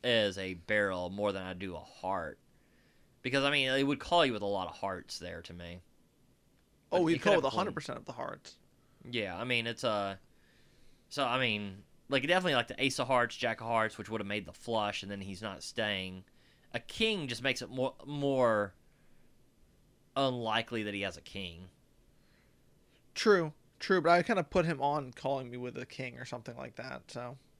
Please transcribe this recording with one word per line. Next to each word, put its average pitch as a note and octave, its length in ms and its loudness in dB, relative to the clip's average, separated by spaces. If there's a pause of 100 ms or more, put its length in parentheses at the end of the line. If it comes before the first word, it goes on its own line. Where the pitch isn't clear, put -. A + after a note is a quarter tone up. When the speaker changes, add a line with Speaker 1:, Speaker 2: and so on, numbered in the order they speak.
Speaker 1:
as A2 340 2
a F#2+ 160 -6
barrel F#2 560 0
more G2+ 220 0
than F#2+ 120 -4
I F#2 100 -8
do F2+ 220 -6
a D#2 40 -10
heart. F2+ 580 -6 (840)
Because, C3+ 200 2
I C#3 80 4
mean, C#3 180 2
it C3+ 140 4
would C#3 160 2
call E3+ 260 4
you B2 80 2
with G2+ 100 -2
a - 40 -2
lot F#2+ 200 0
of E2 80 -10
hearts F#2+ 420 -6
there E2+ 260 -10
to F2 100 -14
me. F2 280 -12 (1080)
Speaker 2:
Oh, F3 120 2
Speaker 1:
But - 40 6
Speaker 2:
he'd E3 80 6
Speaker 1:
it - 40 -2
could - 40 -8
Speaker 2:
call - 100 8
Speaker 1:
have - 100 8
Speaker 2:
with - 20 0
Speaker 1:
a C3 40 4
queen. - 60 -4
Speaker 2:
a - 40 2
hundred F#3 160 -2
percent C3+ 220 -8
of A2+ 80 -14
the C3 60 -12
hearts. - 440 -10 (540)
Speaker 1:
Yeah, G#2 280 -4
I A2 80 -4
mean, A#2+ 200 0
it's A#2 180 -4
a, G2+ 360 0 (880)
so, C#3 160 -2
I B2 140 2
mean, G#2 380 -2 (320)
like, C3 180 2
definitely, F3+ 280 4
like, A#2+ 120 2
the B2+ 160 -4
ace C3+ 160 0
of B2 80 0
hearts, A#2+ 280 4
jack A#2 260 -2
of A2+ 60 -8
hearts, A2 300 2
which G#2 120 -10
would A2 120 -4
have G2 60 -6
made G#2 180 -4
the - 80 -14
flush, G#2+ 500 -2
and G2+ 80 -8
then G2 100 -6
he's F#2+ 200 -10
not G2+ 220 -8
staying. F#2 600 -2 (500)
A - 60 -4
king G#3+ 480 0
just A#2 140 -6
makes C3 200 0
it F2+ 80 -10
more, B2+ 240 -2 (120)
more B2+ 680 2 (1400)
unlikely A#2 680 0
that G#2 100 -4
he G2 80 -4
has F#2+ 160 -4
a - 40 -18
king. F2+ 480 -12 (1500)
Speaker 2:
True, F3 380 6 (260)
true, F#3+ 220 4
but D#3 100 4
I F3 120 8
kinda G3 200 2
put F3+ 220 4
him D3+ 160 -2
on C#3+ 320 0
calling C3 360 -2
me B2 80 -10
with B2 200 -8
a B2 80 -6
king B2+ 320 -10
or B2 80 -10
something A#2+ 320 -10
like C3 180 -12
that, C3 340 -12
so. B2 280 -10 (220)